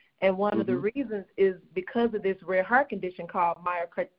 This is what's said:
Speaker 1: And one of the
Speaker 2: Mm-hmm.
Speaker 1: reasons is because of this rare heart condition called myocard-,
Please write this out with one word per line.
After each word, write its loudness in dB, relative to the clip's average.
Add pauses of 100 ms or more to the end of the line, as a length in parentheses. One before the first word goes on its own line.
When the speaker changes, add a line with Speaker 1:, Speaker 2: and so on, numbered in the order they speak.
(220)
Speaker 1:
And 2
one 0
of 0
the 0
Speaker 2:
Mm-hmm. -2
Speaker 1:
reasons -6 (120)
is 4 (180)
because -2
of -4
this -2
rare 2
heart 4
condition -8
called 0
myocard-, -4